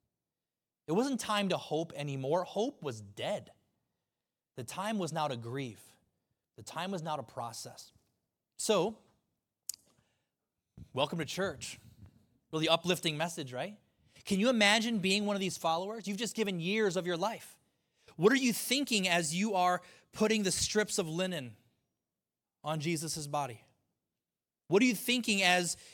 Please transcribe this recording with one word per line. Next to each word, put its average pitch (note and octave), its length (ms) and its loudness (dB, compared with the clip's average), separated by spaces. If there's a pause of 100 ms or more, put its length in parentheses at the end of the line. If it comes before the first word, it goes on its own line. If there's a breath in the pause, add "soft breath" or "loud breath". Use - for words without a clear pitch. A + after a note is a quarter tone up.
(880)
It D3+ 40 0
wasn't B3 280 0
time G#3 300 0
to E3+ 60 2
hope D#3+ 380 -4
anymore. C#3+ 500 -2
Hope A#3+ 380 -4
was B2 180 -6
dead. G#2+ 520 -8 (1040)
The B2 80 -10
time G3+ 340 -4
was E3+ 140 -2
now D#3 160 0
to C3 80 -4
grieve. A#2 440 -8 (760)
The A2 60 -18
time E3+ 280 -8
was F#3 120 -4
now D#3 140 -4
to C#3 60 -6
process. - 720 -12 (640)
So, G#3+ 400 2 (2000)
welcome D3 260 -2
to D#3+ 60 -2
church. E3+ 540 -8 (720)
Really D#3+ 160 0
uplifting E3+ 480 2
message, D#3 360 -6
right? D#3+ 240 -8 (480 soft breath)
Can F#3+ 160 0
you A3+ 80 4
imagine A3 500 4
being F#3+ 280 2
one G3+ 100 0
of G3 40 -2
these F#3+ 160 -2
followers? F#3+ 520 -2
You've G3+ 80 -4
just G#3+ 180 -6
given G3+ 240 -2
years F#3+ 380 2
of F3 100 -2
your F3 100 0
life. F#3+ 400 -6 (600 soft breath)
What F#3+ 160 8
are C4+ 40 6
you B3+ 160 4
thinking A#3+ 560 0
as E3+ 260 2
you G3+ 200 0
are F3+ 280 4 (300 loud breath)
putting G#3+ 300 2
the F#3 100 2
strips - 460 0
of F3 100 0
linen D#3+ 480 -4 (1040)
on D#3 180 -2
Jesus' D#3 460 -2
body? C#3+ 360 -4 (1040)
What F#3+ 140 6
are C4 40 6
you B3 80 4
thinking A3 480 0
as F3+ 340 4 (180 loud breath)